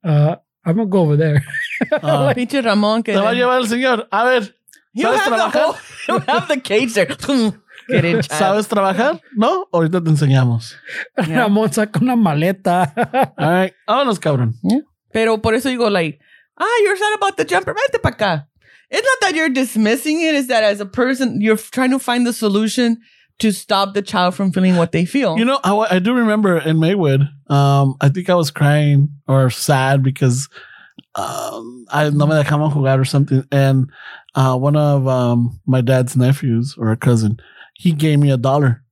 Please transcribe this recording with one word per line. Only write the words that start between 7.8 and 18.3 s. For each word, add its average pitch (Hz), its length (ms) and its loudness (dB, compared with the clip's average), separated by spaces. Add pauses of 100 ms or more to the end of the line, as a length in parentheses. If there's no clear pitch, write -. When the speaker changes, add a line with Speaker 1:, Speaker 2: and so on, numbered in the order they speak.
Speaker 3:
Get - 160 2
in, 170 160 0
child. 143 80 -2
Speaker 2:
¿Sabes 190 380 0
trabajar? 208 520 0 (160)
No, 320 380 0
ahorita 170 300 0
te 160 80 -2
enseñamos. 131 640 2 (420)
Speaker 3:
Yeah. 165 300 -2
Speaker 1:
Ramón 214 260 2
saca 214 280 -2
una 254 140 0
maleta. 180 800 0
<laughs> 247 420 -2
Speaker 2:
All 156 120 0
right, 185 240 0 (140)
vámonos, 233 320 0
cabrón. 123 340 0 (100)
Speaker 3:
Yeah. 220 160 0 (340)
Pero 226 240 0
por 220 180 0
eso 254 140 -2
digo, 240 220 0
like, 165 280 -2 (400)
"Ah, 349 60 -2 (180)
you're 403 140 0
sad 415 180 -2
about 392 220 -4
the 311 80 -2
jumper. 359 280 -2
Vente 480 280 -2
pa' - 100 -2
acá." 175 340 -2 (460)